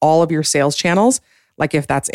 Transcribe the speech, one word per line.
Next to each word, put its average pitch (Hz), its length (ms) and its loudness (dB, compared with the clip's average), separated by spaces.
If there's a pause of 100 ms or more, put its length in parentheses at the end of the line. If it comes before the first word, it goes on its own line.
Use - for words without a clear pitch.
all 160 220 4
of 165 80 -2
your 156 120 -2
sales 143 320 0
channels. 202 460 0 (340)
Like, 151 200 -4
if 143 100 0
that's 139 300 -4